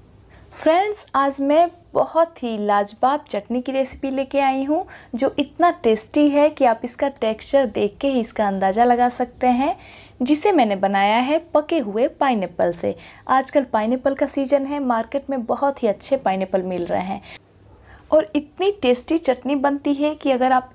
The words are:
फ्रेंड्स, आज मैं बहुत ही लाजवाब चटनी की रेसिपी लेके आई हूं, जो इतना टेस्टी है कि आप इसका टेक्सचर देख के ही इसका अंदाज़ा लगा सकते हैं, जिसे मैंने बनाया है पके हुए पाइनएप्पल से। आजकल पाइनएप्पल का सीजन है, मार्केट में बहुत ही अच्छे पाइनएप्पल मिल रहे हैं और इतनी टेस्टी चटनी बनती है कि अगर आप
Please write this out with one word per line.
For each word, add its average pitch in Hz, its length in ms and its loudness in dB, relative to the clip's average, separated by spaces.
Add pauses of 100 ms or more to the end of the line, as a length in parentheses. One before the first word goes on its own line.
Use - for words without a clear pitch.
(520)
फ्रेंड्स, 392 540 0 (100)
आज 269 260 0
मैं 311 280 4 (240)
बहुत 320 500 0
ही 226 140 -4
लाजवाब 208 720 0
चटनी 233 320 -6
की 269 100 -8
रेसिपी 269 380 -4
लेके 269 300 -4
आई 269 240 0
हूं, 302 200 0 (320)
जो 262 240 0
इतना 320 320 2
टेस्टी 294 580 2
है 294 200 4
कि 285 160 0
आप 226 180 2
इसका 277 240 -4
टेक्सचर 254 580 0
देख 208 360 -2
के 277 60 0
ही 262 120 0
इसका 214 280 -2
अंदाज़ा 190 360 0
लगा 247 260 4
सकते 247 380 -4
हैं, 269 280 0 (460)
जिसे 302 300 2
मैंने 226 240 2
बनाया 196 420 2
है 285 220 0 (140)
पके 302 260 2
हुए 214 280 -2
पाइनएप्पल 185 680 -2
से। 190 220 -6 (320)
आजकल 269 360 0
पाइनएप्पल 254 520 -2
का 285 100 -2
सीजन 277 400 0
है, 285 140 -6
मार्केट 254 500 -4
में 254 160 -6
बहुत 277 380 -2
ही 226 40 2
अच्छे 208 300 -2
पाइनएप्पल 190 440 -2
मिल 180 240 -4
रहे 185 180 -4
हैं 190 180 -8 (880)
और 311 240 4
इतनी 359 360 -2
टेस्टी 262 460 0
चटनी 294 380 -2
बनती 285 380 0
है 294 220 -2
कि 285 160 -2
अगर 254 200 2
आप 254 240 0